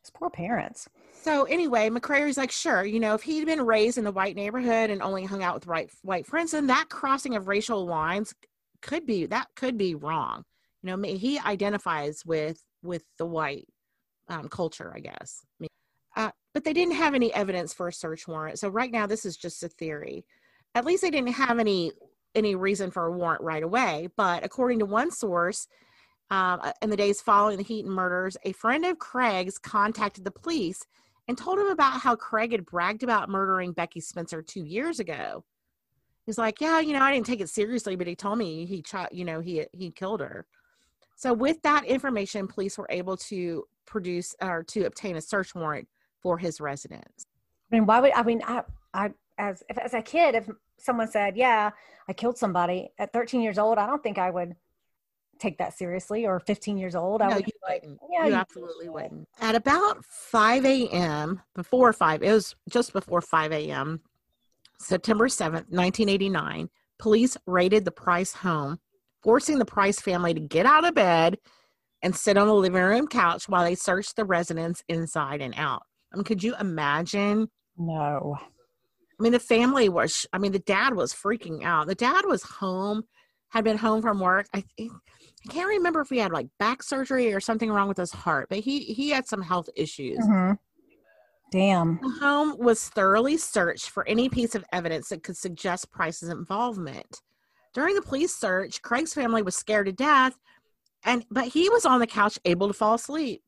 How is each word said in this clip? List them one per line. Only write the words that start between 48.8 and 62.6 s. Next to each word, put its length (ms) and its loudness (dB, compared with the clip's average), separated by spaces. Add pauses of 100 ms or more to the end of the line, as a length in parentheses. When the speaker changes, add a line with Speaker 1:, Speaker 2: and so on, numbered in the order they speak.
Speaker 1:
I, 200 -4 (260)
as, 300 -6
if, 100 -8
as 160 -6
a 80 -2
kid, 320 4
if 160 0 (260)
someone 320 -2
said, 280 0
"Yeah, 340 4 (380)
I 40 -8
killed 240 -2
somebody," 600 0
at 140 -4
thirteen 300 0
years 160 -2
old, 200 2
I 80 2
don't 160 -2
think 160 -4
I 120 0
would 260 -6 (840)
take 200 -4
that 180 -6
seriously, 500 -4
or 140 0
fifteen 380 -4
years 160 -6
old. 260 0
I 80 4
Speaker 2:
No, 80 2
Speaker 1:
would 100 0
Speaker 2:
you 60 -6
Speaker 1:
be 60 -16 (140)
like, 100 -4
Speaker 2:
wouldn't. 180 -18 (100)
Speaker 1:
"Yeah, 140 2
Speaker 2:
You 60 6
Speaker 1:
you 60 4
Speaker 2:
absolutely 500 -6
Speaker 1:
did." 80 -12
Speaker 2:
wouldn't. 340 -12 (120)
At 140 2
about 500 4
five 600 2
A 240 4
M, 540 -2 (120)
before 380 4
five, 300 2
it 100 4
was 240 2 (120)